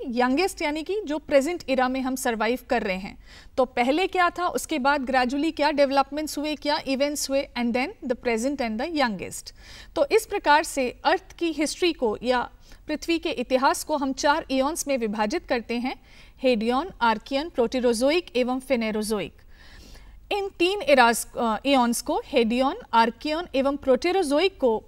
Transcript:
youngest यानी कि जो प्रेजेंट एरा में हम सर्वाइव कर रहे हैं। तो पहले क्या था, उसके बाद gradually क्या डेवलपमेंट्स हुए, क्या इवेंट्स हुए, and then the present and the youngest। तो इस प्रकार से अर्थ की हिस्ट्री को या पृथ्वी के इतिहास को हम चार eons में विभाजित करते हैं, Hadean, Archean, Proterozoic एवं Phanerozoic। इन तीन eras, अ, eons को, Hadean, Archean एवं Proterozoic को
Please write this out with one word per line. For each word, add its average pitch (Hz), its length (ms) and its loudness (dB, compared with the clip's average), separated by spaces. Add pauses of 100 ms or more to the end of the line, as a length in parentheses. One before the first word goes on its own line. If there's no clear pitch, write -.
youngest 254 540 0
यानी 311 220 -2
कि 403 180 -4
जो 302 160 -4
प्रेजेंट 302 520 2
एरा 254 180 2
में 262 140 -2
हम 254 140 -4
सर्वाइव 233 440 -2 (100)
कर 233 140 0
रहे 185 140 -2
हैं। 190 220 -12 (380)
तो 254 80 4
पहले 269 420 2
क्या 349 220 2
था, 349 180 -2
उसके 311 320 -4
बाद 277 220 2
gradually 269 540 0
क्या 294 160 2
डेवलपमेंट्स 277 640 0
हुए, 302 180 -4
क्या 294 320 -2
इवेंट्स 277 420 -2
हुए, 277 180 0 (120)
and 240 160 0
then 277 360 -4
the 240 120 -6
present 247 380 -2
and 220 200 -4
the 311 200 -2
youngest। 185 520 -4 (420)
तो 339 100 2
इस 440 200 2
प्रकार 320 380 2
से - 400 -4
अर्थ 320 280 0
की 339 200 -4
हिस्ट्री 294 420 -2
को 220 300 -2
या 247 260 0 (380)
पृथ्वी 320 320 -2
के 339 100 -4
इतिहास 262 540 0
को 302 140 -2
हम 269 160 -4
चार 302 380 0
eons 269 360 -2
में 277 100 0
विभाजित 220 500 -4
करते 240 320 -4
हैं, 262 220 -6 (440)
Hadean, 247 460 0 (120)
Archean, 233 520 -2
Proterozoic 254 800 0
एवं 254 260 0
Phanerozoic। 214 680 -2 (1000)
इन 392 180 -2 (100)
तीन 381 200 0
eras, 240 480 4 (100)
अ, 226 220 0
eons 247 420 2
को, 349 200 -2 (140)
Hadean, 254 400 2 (200)
Archean 302 600 0
एवं 277 220 0
Proterozoic 320 800 2
को 226 300 0